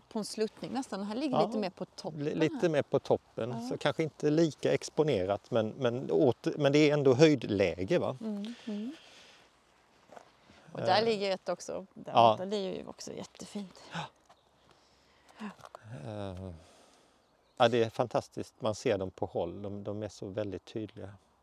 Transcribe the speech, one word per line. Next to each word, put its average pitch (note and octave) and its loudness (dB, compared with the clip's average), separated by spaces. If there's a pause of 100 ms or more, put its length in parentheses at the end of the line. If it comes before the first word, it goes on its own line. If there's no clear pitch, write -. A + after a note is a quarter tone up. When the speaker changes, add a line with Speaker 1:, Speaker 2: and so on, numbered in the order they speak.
Speaker 1:
på A#3 -6
en G#3 -4
sluttning - -6
nästan. A3+ -6
Den G3+ -6
här G#3+ -8
ligger C4 -2
Speaker 2:
Ja. D#3+ 4
Speaker 1:
lite A3+ -4
mer G3 -2
på - -12
toppen D#3 -10
Speaker 2:
Li-, D3+ -2
lite D#3+ 2
Speaker 1:
här. F3+ 2
Speaker 2:
mer D3 2
på - 0
toppen. - -2
Speaker 1:
Ja. A#3 -8
Speaker 2:
Så C4 -4
kanske D3+ 0
inte D3+ -2
lika D3+ 2
exponerat, G#2+ 0
men, A2 2
men B2+ -2
åter, D#3+ 2
men C#3+ 4
det D3+ 6 (120)
är D3 2
ändå C3+ 6
höjdläge, G#2 4
va? A#2+ -2
Speaker 1:
Mm, G#3+ -8 (100)
mm. G#3+ -8 (1800)
Och - -8
där F#3 4
Speaker 2:
Eh. A3 2
Speaker 1:
ligger G3+ 0
ett F#3 -4
också. F#3 -6
Där - -14
Speaker 2:
Ja. A#2 8
Speaker 1:
borta, F#3 -2
det G3+ -4
är F#3+ -4
ju C2 -12
också - -14
jättefint. - -14 (120)
Speaker 2:
Ja. E3+ -8 (2000)
Eh. G2 -10 (1040)
Ja, A#2+ 6
det A#2 4
är A2+ -4
fantastiskt. - -4
Man A2 -2
ser G#2+ -2
dem F#2 -6
på - -8
håll. F#2+ -6
De, G2+ -10
de G#2 -8
är G#2 -8
så - -14
väldigt G2 -6
tydliga. G2+ -10 (280)